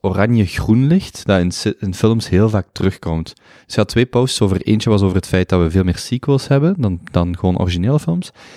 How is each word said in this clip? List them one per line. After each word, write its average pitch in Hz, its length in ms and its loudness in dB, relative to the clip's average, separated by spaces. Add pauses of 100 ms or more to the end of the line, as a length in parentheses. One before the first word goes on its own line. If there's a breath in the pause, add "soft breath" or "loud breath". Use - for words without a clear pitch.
oranje-groen 107 800 2
licht, - 400 -2
dat 95 140 4
in 87 100 0
se-, - 280 -4
in 95 160 -4
films 110 340 0
heel 101 200 4
vaak 104 240 -2
terugkomt. 82 640 -4
Dus - 400 -20
hij - 100 -2
had - 40 -6
twee 120 180 2
posts 127 340 -2
over. 95 220 2
Eentje 107 280 0
was 101 120 4
over 92 140 2
het 92 100 -2
feit 92 220 0
dat 92 140 2
we 82 80 2
veel 92 140 2
meer 87 140 0
sequels 135 500 -4
hebben 147 300 2
dan, 95 220 -2 (100)
dan 87 280 0
gewoon 90 200 0
originele 90 420 0
films. 170 300 -4 (260 loud breath)